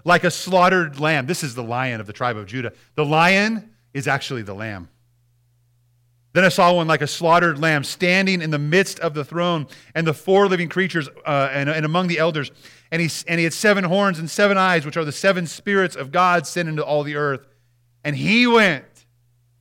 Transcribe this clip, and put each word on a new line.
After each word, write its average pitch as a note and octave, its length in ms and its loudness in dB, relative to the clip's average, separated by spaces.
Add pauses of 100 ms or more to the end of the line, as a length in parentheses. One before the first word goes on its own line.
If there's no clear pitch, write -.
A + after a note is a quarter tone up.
like E3+ 220 2
a F3 40 2
slaughtered F3+ 720 2
lamb. D3+ 260 0
This F3 200 -6
is A#2+ 100 -8
the B2 80 -8
lion A#2+ 380 -4
of G2+ 60 -12
the - 40 -12
tribe B2 240 -4
of G#2+ 100 -12
Judah. A#2 280 -8 (220)
The D3+ 100 0
lion F#3+ 680 2 (220)
is C3+ 120 -6
actually C#3 360 -4
the G2+ 120 -10
lamb. G2 360 -12 (1400)
Then F3 100 4
I F#3+ 60 6
saw F3 240 4
one E3+ 140 2
like D#3 140 2
a D3+ 60 -4
slaughtered E3+ 500 2
lamb D3+ 280 0
standing F#3 560 0
in D#3 100 -4
the D3+ 80 0
midst E3+ 400 0
of E3 140 -4
the D3 100 -6
throne E3+ 440 -4 (280)
and E3 100 -2
the D#3+ 80 0
four F#3+ 360 2
living F3 180 -2
creatures, E3+ 400 -2 (180)
uh, C#3+ 280 0
and, C#3 160 -2
and D#3 160 -2
among F3 220 0
the E3+ 120 -2
elders. D#3 320 -2 (400)
And E3 100 -2
he, E3 80 -2 (200)
and E3+ 100 0
he E3+ 60 0
had D#3+ 80 -2
seven G3+ 320 2
horns F#3 340 2
and E3 100 -8
seven G3+ 280 2
eyes, F#3 280 2
which D3+ 120 -8
are E3 80 -2
the D3 80 -6
seven F#3 340 0
spirits F#3+ 480 -2
of C3+ 160 -10
God F3 340 2
sent F3 220 -4
into D3+ 160 -4
all D3 200 0
the D3 120 -8
earth. C#3+ 320 -4 (560)
And D3 100 -4
he F#3 320 2
went, G#3+ 600 2 (560)